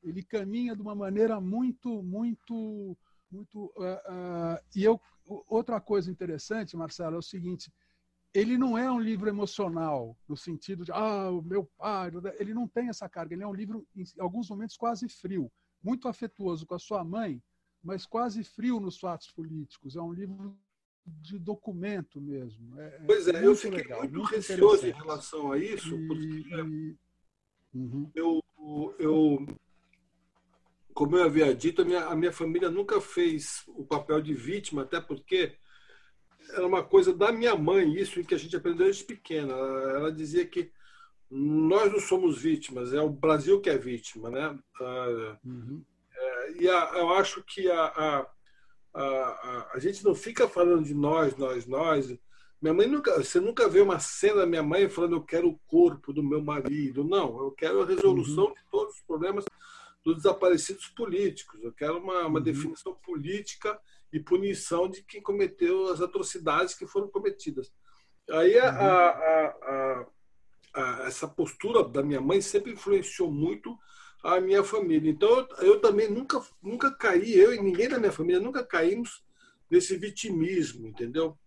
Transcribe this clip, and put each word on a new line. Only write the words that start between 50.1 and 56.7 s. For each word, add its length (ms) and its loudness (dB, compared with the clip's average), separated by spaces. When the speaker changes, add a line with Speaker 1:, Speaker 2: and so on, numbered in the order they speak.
Speaker 2:
fica 340 0
falando 360 4
de 100 -4
nós, 420 2
nós, 300 -2
nós. 520 0
Minha 100 2
mãe 140 6
nunca, 360 2
você 160 2
nunca 300 4
vê 140 8
uma 180 4
cena 360 0
da 100 4
minha 160 0
mãe 260 4
falando, 280 0
"Eu 60 -2
quero 260 2
o 180 -2
corpo 480 4
do 80 -2
meu 200 0
marido." 640 -2